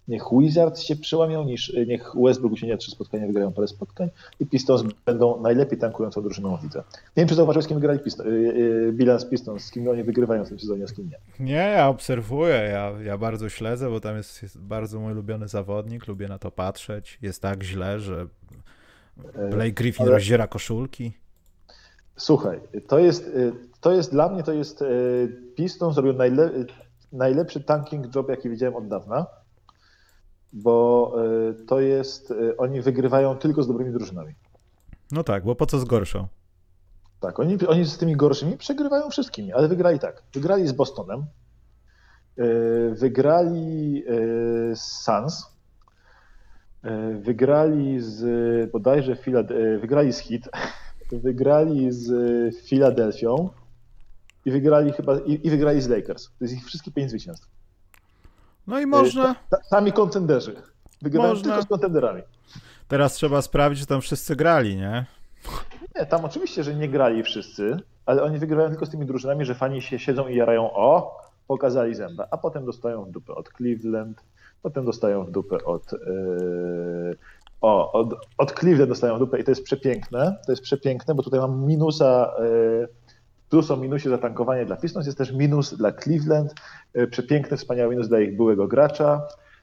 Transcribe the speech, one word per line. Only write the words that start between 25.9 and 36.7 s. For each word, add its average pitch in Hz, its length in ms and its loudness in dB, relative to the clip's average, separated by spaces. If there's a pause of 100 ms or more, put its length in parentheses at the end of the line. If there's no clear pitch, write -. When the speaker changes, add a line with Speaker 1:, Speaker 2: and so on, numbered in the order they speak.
Speaker 1:
zrobił 135 180 2
najle-, 127 520 2 (480)
najlepszy 135 480 0
tanking 147 540 -2
job, 135 140 -2
jaki 127 220 -4
widziałem 120 260 -2
od 110 120 -10
dawna. 104 380 -6 (1300)
Bo, 120 600 4 (360)
y, 113 160 -10
to 131 140 2
jest, 135 500 0
y, 113 260 -2
oni 131 240 -2
wygrywają 131 560 2
tylko 151 260 0
z 120 60 -2
dobrymi 123 240 -2
drużynami. 90 420 -8 (800)
Speaker 2:
No 147 120 -2
tak, 98 200 -2
bo 120 100 0
po 156 120 0
co 143 120 2
z 127 60 0
gorszą? 101 420 0 (920)